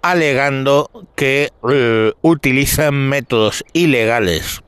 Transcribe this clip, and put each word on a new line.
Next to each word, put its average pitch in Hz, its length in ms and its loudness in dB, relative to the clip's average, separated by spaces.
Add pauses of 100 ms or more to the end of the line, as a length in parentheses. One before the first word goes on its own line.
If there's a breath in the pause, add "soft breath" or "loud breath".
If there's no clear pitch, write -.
alegando 143 880 0 (240)
que, 139 360 -2 (180)
eh, 117 440 2 (100)
utilizan 143 720 0
métodos 135 800 -2
ilegales 117 960 0